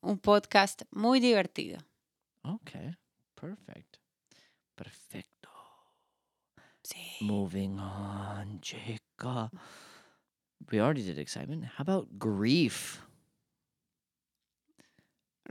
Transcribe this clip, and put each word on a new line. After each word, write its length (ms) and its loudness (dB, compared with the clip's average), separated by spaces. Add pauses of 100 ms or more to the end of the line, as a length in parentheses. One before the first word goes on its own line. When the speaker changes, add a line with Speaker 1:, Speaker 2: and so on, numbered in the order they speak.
Speaker 1:
un 160 0
podcast 680 6 (120)
muy 240 4
divertido. 580 4 (680)
Speaker 2:
Okay. 520 -8 (400)
Perfect. 640 -16 (760)
Perfecto. 760 -18 (1300)
Speaker 1:
Sí. 380 -14
Speaker 2:
Moving 580 -2
on, 840 -8
chica. 920 -8 (1200)
We 80 4
already 240 4
did 160 -6
excitement. 460 -8 (120)
How 60 -6
about 340 -2
grief? 840 2 (2500)